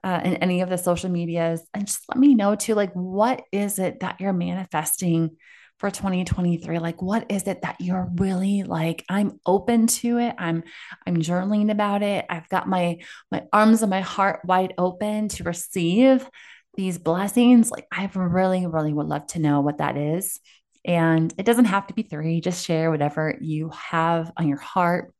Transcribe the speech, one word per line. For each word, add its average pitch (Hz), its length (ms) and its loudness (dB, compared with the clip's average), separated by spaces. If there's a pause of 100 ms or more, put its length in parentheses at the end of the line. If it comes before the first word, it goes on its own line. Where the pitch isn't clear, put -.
uh, 185 200 -2
in 180 140 0
any 180 240 0
of 180 80 -2
the 180 80 -2
social 180 320 -2
medias 170 520 -2 (120)
and 202 120 -4
just - 240 -8
let - 80 -2
me 277 160 8
know 208 220 4
too, 214 180 -2
like, 208 200 0
what 196 580 0
is 202 260 -2
it 190 220 -4
that - 200 -6
you're 190 140 -2
manifesting 170 1040 -2 (400)
for 202 140 -4
twenty 185 320 -2
twenty-three? 170 560 -2
Like, 165 220 -6
what 202 280 -2
is 196 180 -4
it 185 160 -6
that - 160 -8
you're 180 360 -2
really 190 480 0
like, 165 460 -4
"I'm 202 360 -2
open 226 420 2
to 240 320 0
it. 240 180 -2
I'm, 165 260 -2 (420)
I'm 175 120 0
journaling 185 520 0
about 202 320 0
it. 202 280 -2
I've 165 180 -8
got 185 220 -4
my, 175 300 0 (300)
my 151 220 -4
arms 220 300 6
and 214 80 0
my 190 100 0
heart 190 460 0
wide 185 320 2
open 208 520 -2
to - 140 -10
receive 196 880 2 (460)
these 185 220 -4
blessings." 226 720 4
Like, - 200 -12
I 196 220 -6
really, 185 540 2
really 156 260 0
would 147 140 -2
love 151 200 -6
to - 120 -8
know 147 200 4
what 143 200 0
that 143 180 -2
is. 156 420 -4 (460)
And 165 520 2
it 190 80 -4
doesn't 233 200 6
have 196 220 0
to - 60 -14
be 220 100 -4
three. 160 360 -2
Just 180 260 -4
share 160 260 0
whatever 151 500 -2
you 156 280 -6
have 165 680 -2
on 165 100 0
your 143 120 -2
heart. 180 600 -2